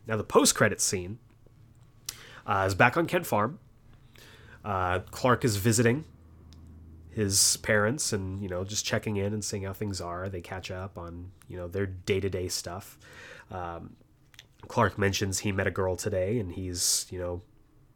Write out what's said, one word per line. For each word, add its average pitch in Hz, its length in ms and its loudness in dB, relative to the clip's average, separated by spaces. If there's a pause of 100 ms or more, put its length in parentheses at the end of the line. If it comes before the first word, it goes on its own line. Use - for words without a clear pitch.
Now, 110 120 0
the 101 60 -2
post-credits - 600 4
scene, 95 340 -2 (1300)
uh, 98 220 2
is 95 80 0
back 123 220 6
on 170 80 4
Kent 175 200 0
Farm. 117 320 0 (1080)
Uh, 92 340 0 (120)
Clark 127 340 4
is 107 100 2
visiting 117 480 4 (1080)
his 101 460 4
parents 110 560 2
and, 98 320 -4
you 95 60 -6
know, 90 160 -4
just 104 180 -4
checking 110 320 -2
in 98 160 0
and 107 140 -4
seeing 101 180 -6
how 95 80 -6
things 95 300 -6
are. 87 260 -6
They 95 140 -6
catch 92 280 -10
up 92 280 -8
on, 87 340 -12 (160)
you 90 80 -12
know, 87 140 -8
their 98 160 -2
day-to-day 92 640 -2
stuff. - 500 -8 (500)
Um, 87 460 -10 (720)
Clark 107 300 2
mentions 98 420 2
he 104 140 0
met 95 140 2
a 92 40 2
girl 92 240 0
today, 98 420 0
and 92 140 -4
he's, 90 580 -2
you 92 80 -10
know, 90 260 -6 (520)